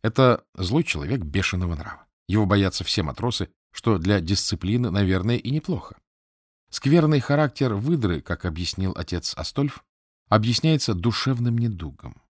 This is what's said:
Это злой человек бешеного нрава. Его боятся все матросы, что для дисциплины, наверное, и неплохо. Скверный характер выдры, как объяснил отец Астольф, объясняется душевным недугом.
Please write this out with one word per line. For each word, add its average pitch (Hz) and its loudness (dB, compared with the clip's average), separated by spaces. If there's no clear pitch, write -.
Это 123 2
злой 104 0
человек 76 -4
бешеного 90 -2
нрава. - -12
Его 104 2
боятся 98 2
все - -2
матросы, 90 -4
что 107 0
для 92 2
дисциплины, 101 0
наверное, 95 2
и - -6
неплохо. - -6
Скверный 151 4
характер 139 0
выдры, 110 0
как - -6
объяснил 90 -4
отец - -6
Астольф, - -4
объясняется 117 2
душевным 117 0
недугом. 90 -6